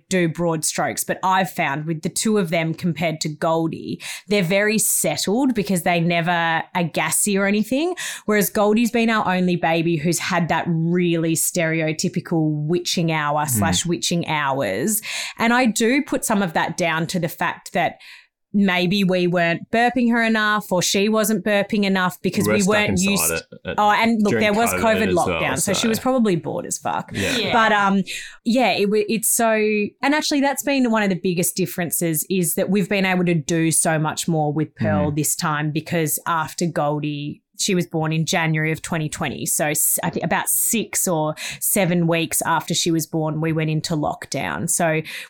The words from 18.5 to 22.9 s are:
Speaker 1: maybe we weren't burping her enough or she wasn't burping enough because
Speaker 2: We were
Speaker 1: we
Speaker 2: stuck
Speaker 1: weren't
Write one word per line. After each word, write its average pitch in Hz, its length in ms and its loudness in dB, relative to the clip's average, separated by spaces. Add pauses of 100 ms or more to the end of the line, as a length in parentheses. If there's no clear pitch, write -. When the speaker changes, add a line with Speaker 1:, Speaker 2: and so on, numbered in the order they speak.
Speaker 1:
maybe 190 520 2
we 180 220 2
weren't 170 440 0
burping 240 400 2
her 233 120 2
enough 214 500 0
or 180 80 2
she 196 300 2
wasn't 214 340 2
burping 202 400 2
enough 190 380 0
because 202 240 0
Speaker 2:
We 208 60 4
were - 20 4
Speaker 1:
we 208 80 4
Speaker 2:
stuck 185 120 2
Speaker 1:
weren't 208 160 2